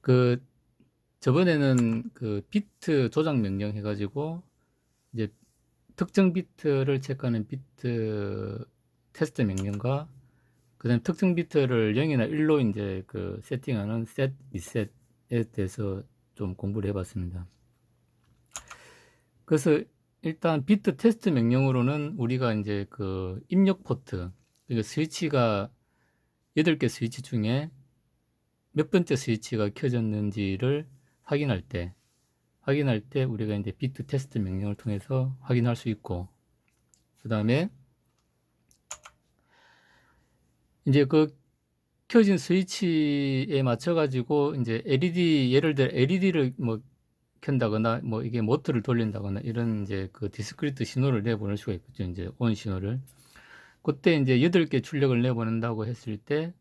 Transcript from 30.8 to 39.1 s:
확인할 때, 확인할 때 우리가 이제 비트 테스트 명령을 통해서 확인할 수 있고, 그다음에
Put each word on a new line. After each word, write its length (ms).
확인할 360
때, 320
확인할 420
때 220
우리가 320
이제 160
비트 340
테스트 320
명령을 380
통해서 640
확인할 360
수 140
있고, 380
그다음에 500